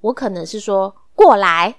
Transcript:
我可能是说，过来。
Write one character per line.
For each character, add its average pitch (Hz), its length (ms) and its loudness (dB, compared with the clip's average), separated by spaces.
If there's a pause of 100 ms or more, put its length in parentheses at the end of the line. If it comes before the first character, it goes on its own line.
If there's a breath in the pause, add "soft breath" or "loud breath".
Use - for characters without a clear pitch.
我 220 120 -4
可 247 160 -6
能 175 160 -10
是 214 140 -12
说 196 360 -4 (200)
，过 359 200 6
来。 190 440 0